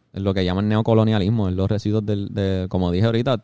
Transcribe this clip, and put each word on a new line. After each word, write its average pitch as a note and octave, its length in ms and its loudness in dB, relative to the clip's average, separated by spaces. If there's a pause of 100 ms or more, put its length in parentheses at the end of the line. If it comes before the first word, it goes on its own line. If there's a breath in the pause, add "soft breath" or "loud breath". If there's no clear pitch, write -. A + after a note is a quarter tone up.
(140)
lo F#2+ 200 -2
que F#2 120 0
llaman G2 240 0
neocolonialismo, A2 800 2
es F2+ 60 -2
los F#2+ 140 0
residuos G#2 360 -2
del, G2+ 280 -4
de, F#2+ 360 -2
como F#2 220 0
dije F#2 140 2
ahorita, A#2 380 0